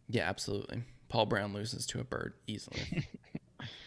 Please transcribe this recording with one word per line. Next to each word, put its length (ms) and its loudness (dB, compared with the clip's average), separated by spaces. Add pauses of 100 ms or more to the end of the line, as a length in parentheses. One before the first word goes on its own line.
Yeah, 220 4
absolutely. 540 -2 (260)
Paul 160 6
Brown 280 2
loses 340 -2
to 120 -2
a 40 0
bird 300 -2 (140)
easily. 680 -2
<laughs> 40 -8 (680)